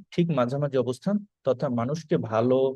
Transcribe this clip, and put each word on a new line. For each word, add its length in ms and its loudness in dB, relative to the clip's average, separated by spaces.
ঠিক 180 0
মাঝামাঝি 480 0
অবস্থান, 380 0
তথা 260 0
মানুষকে 480 -2
ভালো 400 2